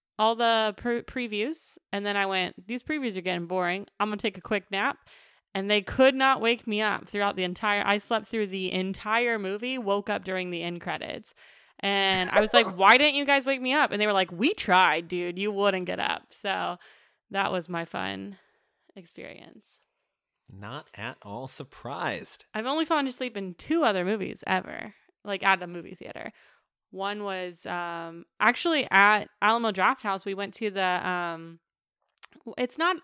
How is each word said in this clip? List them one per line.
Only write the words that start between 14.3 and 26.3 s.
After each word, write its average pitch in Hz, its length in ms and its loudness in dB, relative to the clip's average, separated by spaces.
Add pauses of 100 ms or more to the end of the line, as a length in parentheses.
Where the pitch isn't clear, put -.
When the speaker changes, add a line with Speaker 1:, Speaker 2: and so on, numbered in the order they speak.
Speaker 1:
"We 214 220 2
tried, 175 540 4
dude. 175 300 -4
You 202 140 -2
wouldn't 196 340 2
get 180 140 -4
up." - 300 -2
So 180 460 -4 (540)
that 196 220 -2
was 180 160 -4
my 170 160 -6
fun 196 520 -8 (600)
experience. - 680 -20 (840)
Speaker 3:
Not 104 440 -14
at 113 280 -10
all 110 260 -12
surprised. - 960 -8 (100)
Speaker 1:
I've 214 120 -6
only 311 180 0
fallen 302 220 0
asleep 247 300 -6
in 190 180 -8
two 320 300 0
other 196 200 2
movies 202 420 -4
ever, - 480 -4 (300)
like, 196 180 -6
at 190 180 4
the 180 60 -10
movie 175 280 -12
theater. - 380 -12 (580)